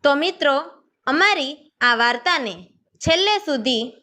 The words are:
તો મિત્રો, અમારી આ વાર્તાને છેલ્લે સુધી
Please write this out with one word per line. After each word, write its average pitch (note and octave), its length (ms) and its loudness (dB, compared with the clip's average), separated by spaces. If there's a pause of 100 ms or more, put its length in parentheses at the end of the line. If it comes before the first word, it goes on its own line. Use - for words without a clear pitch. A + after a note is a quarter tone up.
તો C#4+ 120 4
મિત્રો, D4 460 0 (460)
અમારી D4+ 720 -2
આ A#3+ 140 2
વાર્તાને A#3+ 720 -2 (280)
છેલ્લે G4 420 0
સુધી B3+ 540 -2 (100)